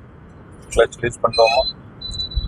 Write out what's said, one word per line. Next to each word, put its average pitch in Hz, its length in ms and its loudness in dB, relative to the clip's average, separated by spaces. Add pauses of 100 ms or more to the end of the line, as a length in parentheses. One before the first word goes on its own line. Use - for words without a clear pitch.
(720)
கிளட்ச் 113 260 2
ரிலீஸ் 120 240 -4
பண்ணிட்டோமா? 117 400 2 (840)